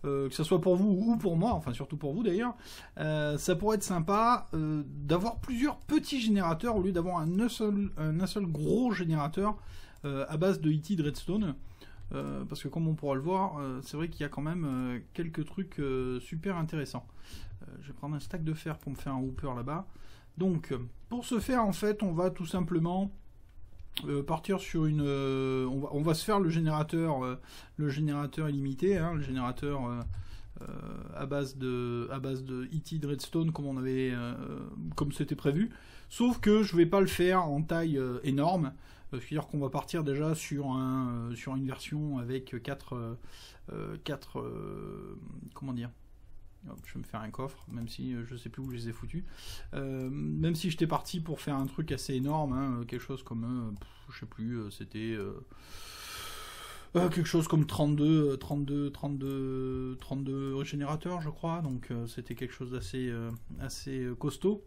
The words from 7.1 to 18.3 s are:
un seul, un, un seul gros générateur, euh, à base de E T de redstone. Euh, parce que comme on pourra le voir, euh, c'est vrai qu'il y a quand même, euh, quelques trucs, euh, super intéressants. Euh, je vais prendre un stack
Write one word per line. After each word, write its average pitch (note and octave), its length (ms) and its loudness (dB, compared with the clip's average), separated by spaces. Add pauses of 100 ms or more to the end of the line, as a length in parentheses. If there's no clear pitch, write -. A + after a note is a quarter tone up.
un F3+ 300 4
seul, G3+ 480 2
un, D#3 240 2
un F#3+ 60 4
seul G3+ 200 0
gros E3+ 460 4
générateur, F3+ 640 2 (480)
euh, C#3 240 -2
à D#3 80 -4
base F3 240 4
de D#3 100 4
E D#3 80 6
T F#3+ 180 0
de D#3 80 2
redstone. E3 500 0 (580)
Euh, C#3 320 -4
parce - 180 -6
que C#3+ 60 -4
comme E3 180 0
on D#3 80 4
pourra C#3+ 200 0
le C3 80 0
voir, F#3 340 2
euh, C3+ 260 -4
c'est - 140 -8
vrai D#3+ 140 -2
qu'il D#3+ 100 -10
y D3+ 40 0
a C#3+ 40 -2
quand C#3 140 -4
même, D#3+ 240 0
euh, B2+ 320 0 (160)
quelques D#3+ 320 -2
trucs, - 340 -6
euh, B2+ 400 0
super F3 380 -4
intéressants. D#3 480 -4 (560)
Euh, - 180 -12
je C#3+ 80 -12
vais C3+ 60 -10
prendre D3 200 -6
un C#3+ 60 -2
stack D#3+ 240 -4